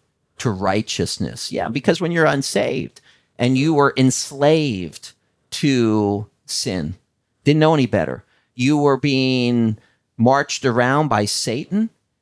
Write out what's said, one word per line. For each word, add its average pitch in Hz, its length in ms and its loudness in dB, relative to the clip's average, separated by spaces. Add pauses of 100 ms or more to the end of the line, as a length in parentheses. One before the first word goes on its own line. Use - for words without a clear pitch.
(400)
to - 100 -4
righteousness." 95 1000 -4
Yeah, 90 180 -4
because 160 320 -2
when 170 100 -2
you're 165 140 2
unsaved 139 760 -4 (360)
and 127 200 2
you 151 180 2
were 143 200 4
enslaved 135 1160 0 (380)
to 107 760 2 (260)
sin. 92 440 -6 (480)
Didn't 151 160 4
know 156 140 4
any 139 140 2
better. 76 360 -4 (300)
You 135 240 0
were 143 200 2
being 127 800 0 (400)
marched 135 480 2
around 127 420 2
by 107 180 0
Satan. 156 640 -4 (320)